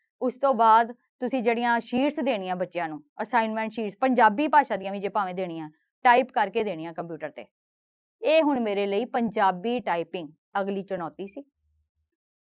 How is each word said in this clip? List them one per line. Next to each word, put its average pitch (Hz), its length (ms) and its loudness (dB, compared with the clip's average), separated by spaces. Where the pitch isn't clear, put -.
ਉਸ 254 140 -2
ਤੋਂ 277 180 2
ਬਾਅਦ 226 380 6
ਤੁਸੀਂ 254 500 -6
ਜਿਹੜੀਆਂ 233 380 0
ਸ਼ੀਟਸ 277 400 -2
ਦੇਣੀਆਂ 196 360 -2
ਬੱਚਿਆਂ 175 320 -4
ਨੂੰ, 156 160 -10
ਅਸਾਈਨਮੈਂਟ 220 480 -2
ਸ਼ੀਟਸ, 214 260 -6
ਪੰਜਾਬੀ 247 520 4
ਭਾਸ਼ਾ 262 280 4
ਦੀਆਂ 190 160 -8
ਵੀ 202 60 -6
ਜੇ 196 100 -4
ਭਾਵੇਂ 185 260 -4
ਦੇਣੀਆਂ, 165 360 -6
ਟਾਈਪ 247 280 6
ਕਰਕੇ 220 340 -2
ਦੇਣੀਆਂ 165 280 -6
ਕੰਪਿਊਟਰ 160 380 -10
'ਤੇ। 120 160 -16
ਇਹ 320 200 4
ਹੁਣ 285 180 0
ਮੇਰੇ 202 260 0
ਲਈ 202 180 0
ਪੰਜਾਬੀ 220 760 0
ਟਾਈਪਿੰਗ 170 480 -4
ਅਗਲੀ 196 220 -4
ਚੁਣੌਤੀ 180 440 -8
ਸੀ। 277 180 -16